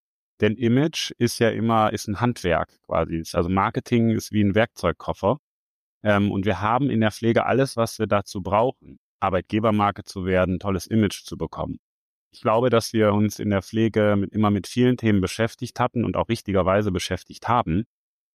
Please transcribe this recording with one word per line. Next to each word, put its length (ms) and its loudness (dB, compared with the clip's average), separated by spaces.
denn 140 2
Image 640 0
ist 180 0
ja 120 2
immer, 440 0
ist 140 -6
ein 120 -6
Handwerk 600 -2
quasi, 360 -2
ist, 180 -8
also 120 0
Marketing 600 0
ist 220 -4
wie 120 2
ein 120 2
Werkzeugkoffer, 840 -2
ähm, 300 2
und 140 -2
wir 160 -2
haben 280 0
in 100 0
der 120 2
Pflege 340 0
alles, 320 0
was 220 -4
wir 80 -2
dazu 340 -2
brauchen, 560 -2
Arbeitgebermarke 840 0
zu 220 -10
werden, 340 2
tolles 280 -4
Image 360 0
zu 140 -12
bekommen. 400 -8
Ich 100 -20
glaube, 300 2
dass 200 2
wir 220 4
uns 240 2
in 140 -2
der 100 2
Pflege 560 2
mit, 160 -2
immer 160 2
mit 160 0
vielen 320 2
Themen 240 2
beschäftigt 580 -4
hatten 240 -2
und 140 -2
auch 100 0
richtigerweise 640 0
beschäftigt 560 -6
haben, 380 0